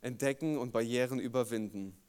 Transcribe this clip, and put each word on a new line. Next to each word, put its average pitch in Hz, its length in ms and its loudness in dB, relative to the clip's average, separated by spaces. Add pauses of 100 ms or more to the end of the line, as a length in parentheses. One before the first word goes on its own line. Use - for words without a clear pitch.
entdecken 139 560 0
und 120 140 -4
Barrieren 120 480 2
überwinden. 107 760 -2 (120)